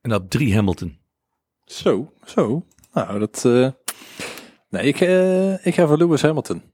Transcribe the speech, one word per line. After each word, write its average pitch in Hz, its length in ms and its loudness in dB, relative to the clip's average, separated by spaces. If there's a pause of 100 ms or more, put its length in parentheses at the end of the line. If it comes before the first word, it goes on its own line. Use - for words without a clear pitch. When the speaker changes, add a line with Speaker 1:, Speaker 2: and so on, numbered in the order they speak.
Speaker 1:
En 113 140 -2
op 92 160 -4
drie 120 240 0
Hamilton. 92 440 -2 (640)
Speaker 2:
Zo, - 480 -2 (140)
zo. 151 400 -2 (260)
Nou, 101 260 -4
dat, 107 260 -6
eh, 123 240 4 (1000)
nee, 98 160 -2
ik, 143 140 0
eh, 185 640 2
ik 175 80 -2
ga 175 120 4
voor 151 120 2
Lewis 165 240 2
Hamilton. 147 400 -2 (120)